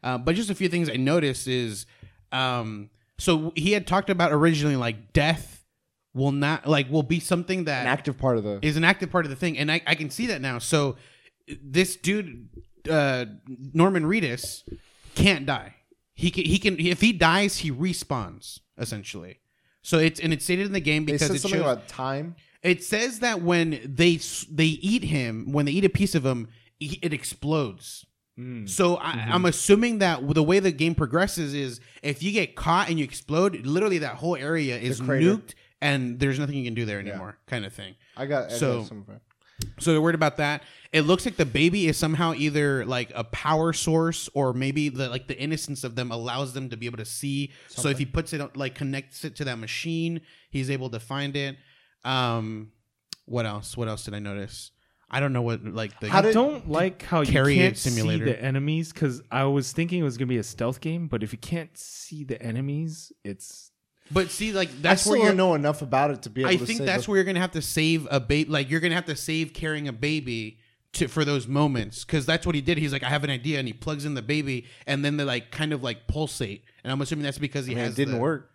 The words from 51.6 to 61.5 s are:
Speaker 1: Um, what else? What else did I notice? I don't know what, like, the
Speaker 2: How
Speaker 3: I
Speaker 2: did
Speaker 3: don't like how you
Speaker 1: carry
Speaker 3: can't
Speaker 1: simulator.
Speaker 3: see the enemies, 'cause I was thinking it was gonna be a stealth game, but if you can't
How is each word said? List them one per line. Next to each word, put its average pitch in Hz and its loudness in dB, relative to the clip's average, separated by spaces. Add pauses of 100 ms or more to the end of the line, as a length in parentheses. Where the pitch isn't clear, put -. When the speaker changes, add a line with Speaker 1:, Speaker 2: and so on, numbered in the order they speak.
Speaker 1:
Um, 117 -2 (540)
what 117 -2
else? 107 -8
What 120 -4
else 107 -8
did 104 -10
I 104 -8
notice? 101 -10 (400)
I 127 -2
don't 139 0
know 123 0
what, 117 -2
like, 107 -8
the 107 -4
Speaker 2:
How 196 6
Speaker 3:
I - 6
Speaker 2:
did 220 6
Speaker 3:
don't 247 2
like 180 0
how 170 2
you 143 2
Speaker 1:
carry 143 6
Speaker 3:
can't 113 6
Speaker 1:
simulator. 110 0
Speaker 3:
see 131 2
the 113 -4
enemies, 147 0
'cause 139 -2
I 131 0
was 139 0
thinking 170 0
it 165 2
was 127 -2
gonna 127 -2
be 123 2
a 107 0
stealth 120 -4
game, 165 -4
but 120 -2
if 107 -6
you 110 -12
can't 170 -6